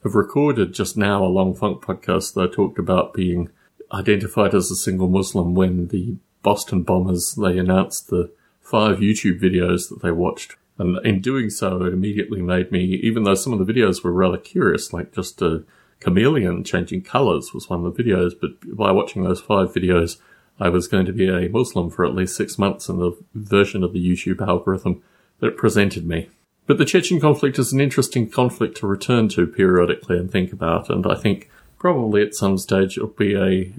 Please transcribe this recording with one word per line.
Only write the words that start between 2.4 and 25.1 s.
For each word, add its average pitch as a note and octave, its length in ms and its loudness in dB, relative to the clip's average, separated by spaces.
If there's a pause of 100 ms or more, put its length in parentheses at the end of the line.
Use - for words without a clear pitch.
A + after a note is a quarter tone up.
I - 40 -10
talked G2 240 -2
about F2+ 380 0
being F2 340 -2 (420)
identified G2+ 640 0
as F#2+ 160 2
a F#2+ 60 -4
single F#2 340 0
Muslim F#2 460 0
when F2+ 320 2
the G2 300 -4 (260)
Boston G2+ 400 0
bombers, F#2 500 0
they F#2 240 0
announced F#2 520 0
the F2 220 -2 (300)
five G#2+ 380 2
YouTube G2+ 420 0
videos F2+ 480 0
that - 140 -16
they F2 80 0
watched. - 460 -4 (200)
And F2+ 260 -2
in G2+ 180 2
doing B2 280 -2
so, F#2 340 -4
it F2+ 80 0
immediately G2+ 520 -4
made F2+ 280 0
me, F#2 120 0 (180)
even A2+ 220 0
though G2 100 4
some G2 180 -2
of G2 140 0
the G#2+ 80 -2
videos G#2+ 300 2
were E2+ 100 -2
rather F2+ 240 2
curious, - 560 0
like F2 180 -8
just - 300 -8
a E2 220 -2 (360)
chameleon G2 640 0
changing F2+ 380 -4
colours G#2 500 0
was - 160 -12
one F2 160 -4
of F2 120 -4
the A#2+ 80 -2
videos, F#2 360 2
but - 120 -4 (260)
by G2+ 140 2
watching F#2+ 320 0
those F2+ 180 -2
five F#2+ 320 0
videos, F2+ 440 0 (420)
I F#2+ 100 0
was F2 180 0
going F#2+ 200 0
to F#2+ 60 -6
be F#2+ 140 2
a F2+ 220 0
Muslim G#2+ 400 -2
for F2 160 0
at D2 80 0
least F#2 240 -2
six - 220 -4
months G2 300 -2
in F2+ 100 -4
the F2 180 -2 (160)
version G2+ 500 0
of F2 100 -2
the F2+ 140 0
YouTube F#2 400 -2
algorithm F#2 540 -2 (380)